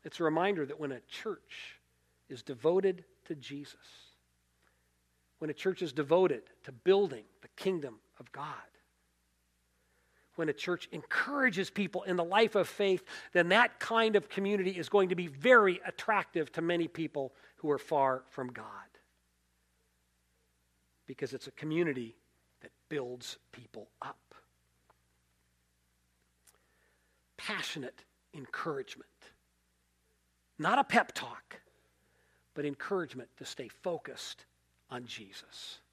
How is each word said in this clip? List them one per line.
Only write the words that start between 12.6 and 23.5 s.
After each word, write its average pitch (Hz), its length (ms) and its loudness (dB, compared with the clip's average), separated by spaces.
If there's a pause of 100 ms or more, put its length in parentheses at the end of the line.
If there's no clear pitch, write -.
faith, 190 340 0 (300)
then 175 160 4
that 226 300 4
kind 226 360 2
of - 140 2
community 196 400 0
is 180 180 -6
going 190 220 4
to 175 60 0
be 175 120 -4
very 190 580 6
attractive 185 680 0
to 165 80 -2
many 170 260 2
people 151 460 -6 (240)
who 156 120 -4
are 139 100 2
far 135 500 2
from 127 240 -8
God, - 120 -12 (2500)
because 135 280 -6
it's 131 140 -10
a 131 40 -16
community 151 640 -2 (460)
that - 100 -20 (160)
builds 123 520 -8 (120)